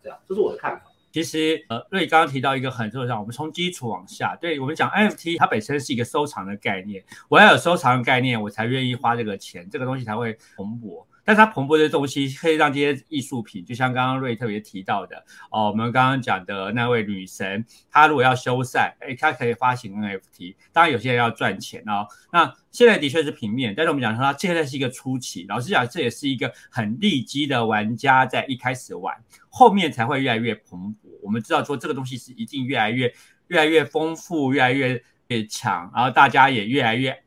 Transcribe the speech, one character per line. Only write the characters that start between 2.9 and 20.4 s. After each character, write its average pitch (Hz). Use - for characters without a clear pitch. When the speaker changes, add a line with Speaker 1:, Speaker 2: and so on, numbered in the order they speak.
Speaker 2:
重 127
要， 120
我 101
们 113
从 156
基 175
础 123
往 92
下， 92
对， 160
我 135
们 156
讲 135
N 208
F -
T， 170
它 185
本 117
身 139
是 135
一 127
个 117
收 147
藏 101
的 101
概 98
念， 98
我 156
要 196
有 135
收 170
藏 127
的 123
概 127
念， 123
我 104
才 110
愿 131
意 123
花 120
这 120
个 104
钱， 87
这 -
个 127
东 131
西 123
才 107
会 113
蓬 101
勃。 110
但 214
是 -
它 214
蓬 139
勃 156
的 156
东 143
西 139
可 139
以 160
让 151
这 139
些 143
艺 147
术 127
品， 101
就 -
像 127
刚 127
刚 131
瑞 127
特 120
别 104
提 101
到 98
的， -
哦， 107
我 101
们 113
刚 127
刚 131
讲 98
的 98
那 120
位 117
女 98
神， 98
她 151
如 151
果 123
要 131
修 127
缮， 120
哎， 135
她 156
可 131
以 117
发 127
行 101
N 107
F 98
T。 92